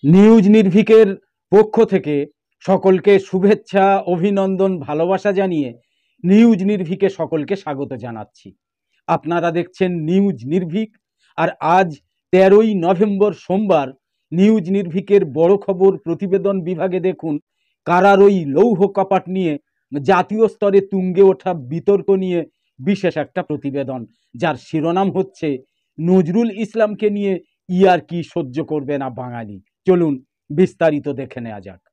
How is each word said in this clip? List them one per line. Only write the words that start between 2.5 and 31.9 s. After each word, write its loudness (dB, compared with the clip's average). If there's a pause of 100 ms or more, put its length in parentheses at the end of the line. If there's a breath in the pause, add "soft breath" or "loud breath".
সকলকে 2
শুভেচ্ছা, 0
অভিনন্দন, -2
ভালোবাসা -2
জানিয়ে -4 (460)
নিউজ 4
নির্ভীকে -2
সকলকে -6
স্বাগত -10
জানাচ্ছি। -16 (520)
আপনারা -2
দেখছেন -4
নিউজ -2
নির্ভীক, -6 (400)
আর 0 (120)
আজ 0 (340)
তেরোই 4
নভেম্বর 0
সোমবার। -2 (440)
নিউজ 2
নির্ভীকের 0
বড় 2
খবর 0
প্রতিবেদন -4
বিভাগে -4
দেখুন, -6 (460)
কারার 4
ওই 4
লৌহ 2
কপাট -2
নিয়ে -4 (440)
জাতীয় 0
স্তরে 2
তুঙ্গে -2
ওঠা 2
বিতর্ক -2
নিয়ে -2 (340)
বিশেষ -2
একটা -6
প্রতিবেদন, -8 (300)
যার -2
শিরোনাম -4
হচ্ছে -6 (420)
নজরুল 2
ইসলামকে -4
নিয়ে -4 (280)
ইয়ার্কি 0
সহ্য -8
করবে -6
না -8
বাঙালি। -14 (260)
চলুন 0 (260)
বিস্তারিত 0
দেখে -10
নেওয়া -14
যাক। -20 (120)